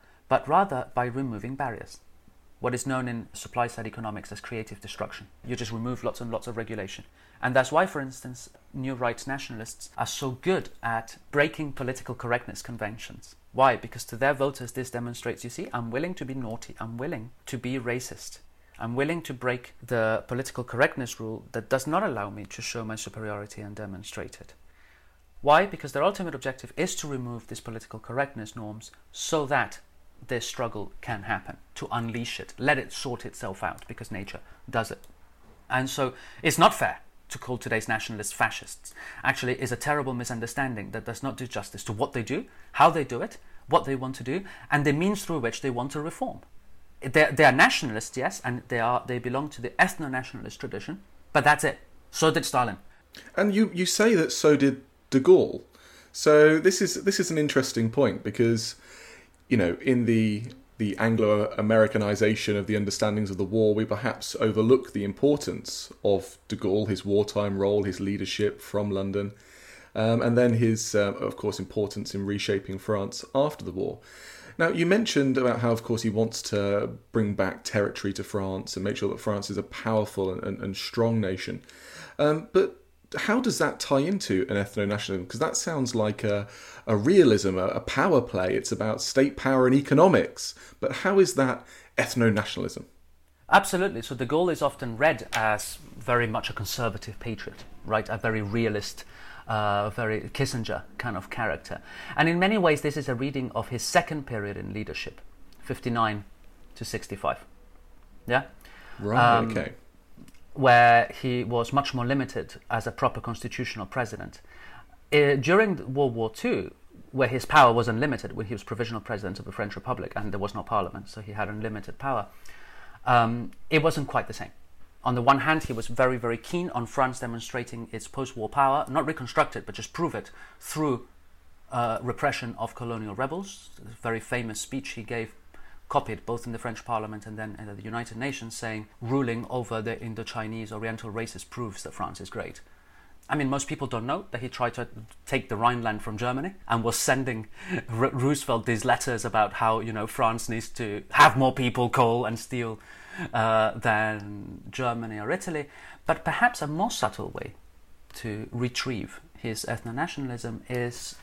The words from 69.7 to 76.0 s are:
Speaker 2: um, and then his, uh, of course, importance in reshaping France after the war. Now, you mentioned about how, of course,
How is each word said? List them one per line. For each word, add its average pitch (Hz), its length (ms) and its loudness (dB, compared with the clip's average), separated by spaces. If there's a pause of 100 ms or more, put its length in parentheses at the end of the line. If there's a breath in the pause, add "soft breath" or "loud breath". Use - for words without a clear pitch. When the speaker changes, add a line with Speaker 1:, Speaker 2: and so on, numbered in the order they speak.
Speaker 2:
um, 113 280 2
and 120 160 4
then 123 160 6
his, 113 400 2
uh, 101 200 4
of 107 220 -4
course, 104 220 -2
importance 101 560 -4
in 98 100 -4
reshaping 98 540 -2
France 98 440 -2 (120)
after 143 320 0
the 92 40 -8
war. 92 280 -4 (580 loud breath)
Now, 165 120 4
you 165 180 2
mentioned 170 500 4
about 123 240 2
how, 117 120 4
of 113 100 0
course, 110 200 0